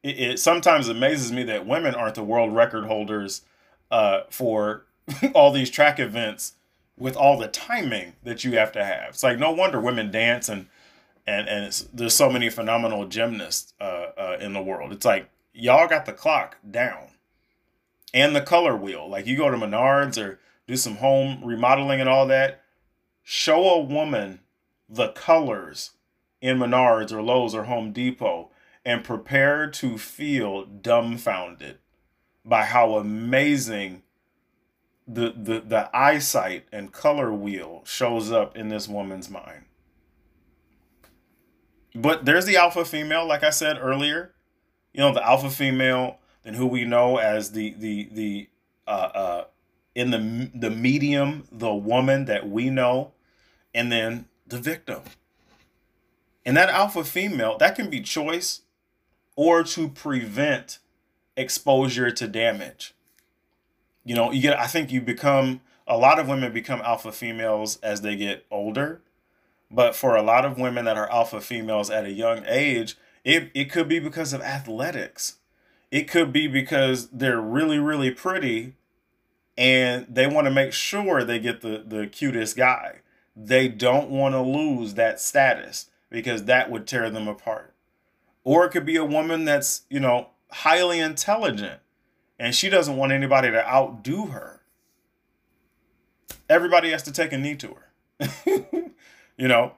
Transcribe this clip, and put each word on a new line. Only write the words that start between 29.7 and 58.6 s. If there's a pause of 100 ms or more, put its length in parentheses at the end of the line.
feel
dumbfounded (680)
by
how
amazing (1080)
the,
the,
the
eyesight
and
color
wheel
shows
up
in
this
woman's
mind. (2250)
But
there's
the
alpha
female,
like
I
said
earlier, (600)
you
know,
the
alpha
female, (260)
then
who
we
know
as
the,
the,
the, (380)
uh,
uh, (520)
in
the,
the
medium,
the
woman
that
we
know, (600)
and
then (220)
the
victim. (1400)
And
that
alpha
female,
that
can
be
choice (720)